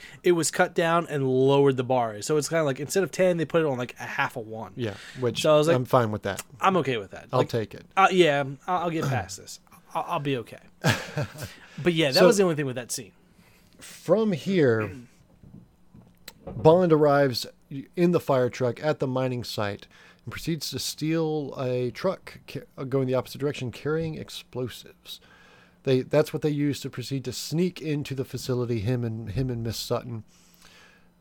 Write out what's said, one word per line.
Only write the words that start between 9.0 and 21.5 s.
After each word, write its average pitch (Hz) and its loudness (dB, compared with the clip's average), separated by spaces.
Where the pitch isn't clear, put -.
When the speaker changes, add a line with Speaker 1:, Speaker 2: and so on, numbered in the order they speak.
Speaker 1:
past 127 -4
this. 90 -18
I'll, 165 -4
I'll 170 -4
be 139 -2
okay. - -10
Speaker 2:
<laughs> 143 4
Speaker 1:
But 170 2
yeah, 160 4
that 131 4
Speaker 2:
So - 10
Speaker 1:
was 233 8
the 196 4
only 175 2
thing 143 -4
with 127 -6
that 120 -8
scene. 101 -10
Speaker 2:
from 208 0
here, 127 2
Bond 165 4
arrives 143 2
in 175 4
the 170 2
fire 127 2
truck 120 -4
at 151 0
the 147 -2
mining 127 -2
site 101 -6
and - -12
proceeds - -6
to 131 -6
steal 156 -4